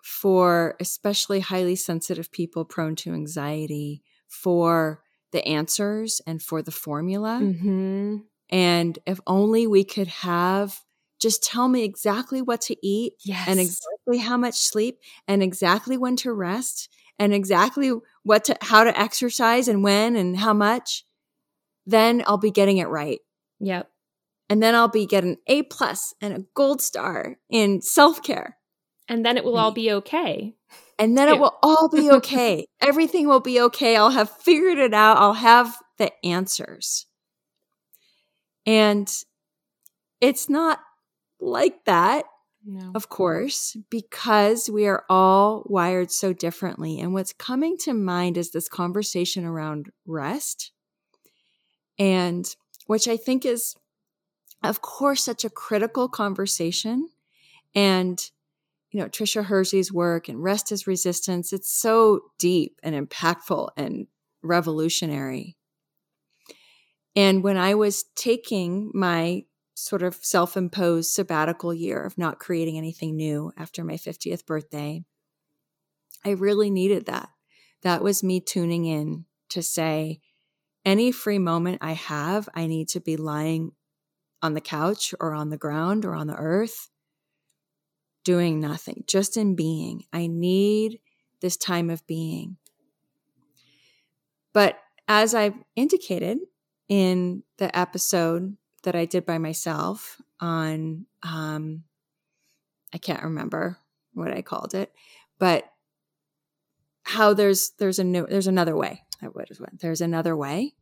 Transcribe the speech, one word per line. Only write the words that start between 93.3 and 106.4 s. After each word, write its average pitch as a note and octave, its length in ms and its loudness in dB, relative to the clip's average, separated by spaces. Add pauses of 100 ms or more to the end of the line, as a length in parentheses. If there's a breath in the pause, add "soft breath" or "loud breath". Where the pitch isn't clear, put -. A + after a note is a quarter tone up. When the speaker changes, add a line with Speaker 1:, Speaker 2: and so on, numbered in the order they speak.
Speaker 1:
But G3+ 260 4 (280)
as G#3+ 260 4
I've G#3+ 220 0 (200)
indicated A#3+ 640 -2 (480)
in F#3 560 0 (140)
the - 200 -4
episode F3+ 800 -2 (260)
that F3 120 -2
I E3+ 100 0
did F3 200 -4
by E3 120 -4
myself D#3+ 840 -6 (180)
on, D#3+ 680 -6 (180)
um, D#3 600 -8 (1120)
I E3+ 40 -14
can't - 260 -10
remember D#3+ 540 -8 (360)
what - 200 -8
I - 80 -8
called - 320 -12
it, F#3+ 180 -8 (480 soft breath)
but F3 260 0 (1400)